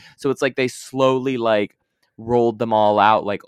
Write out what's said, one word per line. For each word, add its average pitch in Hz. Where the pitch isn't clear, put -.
So -
it's 131
like 131
they 131
slowly, 131
like, 110
rolled 117
them 113
all 104
out, 101
like, 98